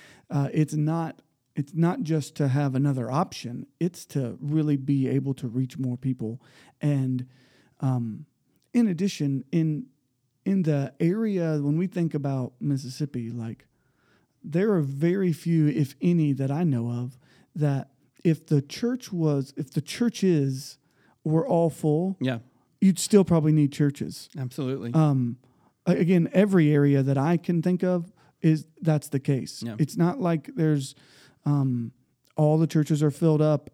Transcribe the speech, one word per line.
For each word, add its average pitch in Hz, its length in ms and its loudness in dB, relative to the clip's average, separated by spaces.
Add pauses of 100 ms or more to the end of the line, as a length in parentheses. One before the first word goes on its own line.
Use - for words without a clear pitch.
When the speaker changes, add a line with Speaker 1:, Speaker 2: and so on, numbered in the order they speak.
(300)
Speaker 1:
uh, 139 220 0
it's 156 220 0
not, 160 460 -4 (360)
it's - 180 -8
not 170 280 0
just 151 340 -2
to 147 120 0
have 135 260 0
another 131 360 0
option. 131 560 -4 (140)
It's 175 260 -4
to 123 340 -4
really 151 360 0
be 135 320 0
able 135 260 0
to 127 140 -8
reach 123 300 -4
more 123 180 -4
people. 127 440 -6 (400)
And, 131 460 -2 (540)
um, 123 460 -4 (460)
in 240 140 2
addition, 151 640 -2
in, 160 340 0 (580)
in 190 180 0
the 147 380 0
area, 175 600 0
when 143 160 0
we 180 100 0
think 170 280 -2
about 135 460 -4
Mississippi, 131 720 -6
like, 117 360 -12 (760)
there 190 300 0
are 185 100 2
very 170 500 0
few, 160 360 2
if 147 340 0
any, 165 300 2
that 135 180 -2
I 156 140 -2
know 120 260 0
of, 123 280 -6 (360)
that 143 360 -2 (320)
if 160 240 0
the 143 160 2
church - 500 -6
was, 151 440 -2
if - 140 -8
the - 120 -4
churches 147 960 0 (460)
were 160 220 2
all 165 240 2
full, 165 500 -2
Speaker 2:
Yeah. 127 180 -2 (420)
Speaker 1:
you'd 190 180 4
still 196 260 4
probably 156 280 2
need 147 200 4
churches. - 640 -4
Speaker 2:
Absolutely. 127 580 -8
Speaker 1:
Um, 135 420 2 (500)
a-, 170 100 2
again, 180 360 2
every 185 400 4
area 143 300 4
that 135 160 0
I 160 180 2
can 170 260 -2
think 180 200 0
of 180 300 -2 (300)
is, 156 240 2 (160)
that's 151 260 0
the 135 120 -2
case. 123 420 -4
Speaker 2:
Yeah. 113 160 -8
Speaker 1:
It's 139 180 -2
not 175 240 0
like 170 340 -2
there's, 151 400 0 (520)
um, 131 460 0 (440)
all 156 220 4
the 165 80 4
churches 151 360 0
are 151 80 2
filled 151 300 2
up, 151 340 0